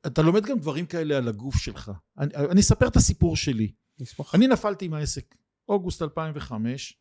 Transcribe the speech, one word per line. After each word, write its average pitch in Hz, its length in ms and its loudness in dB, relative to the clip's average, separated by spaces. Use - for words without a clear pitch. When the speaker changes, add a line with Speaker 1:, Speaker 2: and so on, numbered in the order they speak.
Speaker 1:
אתה 156 160 0
לומד 190 240 4
גם 247 140 -2
דברים 156 260 -4
כאלה 156 320 -2
על 123 100 0
הגוף 117 280 -6
שלך. - 360 -4
אני, 143 180 -4
אני 170 260 4
אספר 220 260 4
את - 80 -2
הסיפור - 400 4
שלי. 110 360 -2
Speaker 2:
נשמח. - 360 -8
Speaker 1:
אני 240 120 8
נפלתי 202 400 0
מהעסק, 151 480 -8
אוגוסט 185 320 -2
אלפיים 156 340 -6
וחמש 123 640 -6